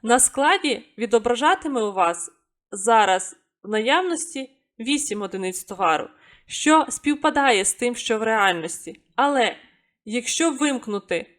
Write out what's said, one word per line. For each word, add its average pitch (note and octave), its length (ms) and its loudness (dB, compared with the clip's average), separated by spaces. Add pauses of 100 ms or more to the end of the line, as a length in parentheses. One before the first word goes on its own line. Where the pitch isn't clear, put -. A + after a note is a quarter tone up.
На A#3+ 160 4
складі C#4 640 2 (120)
відображатиме A#3+ 840 0
у G#3 100 -4
вас F3 380 0 (400)
зараз G3+ 640 2 (280)
в G3 60 -14
наявності C4+ 800 -2 (300)
вісім A#3 420 -4
одиниць F#3+ 420 -6
товару, F3+ 460 0 (360)
що D#4 440 2
співпадає C#4+ 760 0
з - 80 0
тим, A#3+ 220 -4
що A3+ 240 -4
в A3 40 -4
реальності. F#3 800 -2 (140)
Але B3+ 420 0 (480)
якщо B3 460 -2
вимкнути B3 880 -6